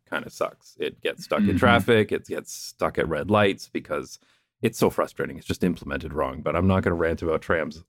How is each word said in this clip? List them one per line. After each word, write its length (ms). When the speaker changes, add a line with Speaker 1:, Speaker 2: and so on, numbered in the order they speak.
Speaker 1:
kinda 220
sucks. 480
It 220
gets 240
stuck 160
Speaker 2:
Mm-hmm. 100
Speaker 1:
in 80
traffic. 520
It 160
gets 240
stuck 460
at 100
red 220
lights 420
because 460
it's 160
so 100
frustrating. 480
It's 80
just 180
implemented 500
wrong. 280
But 140
I'm 120
not 140
gonna 140
rant 260
about 200
trams 480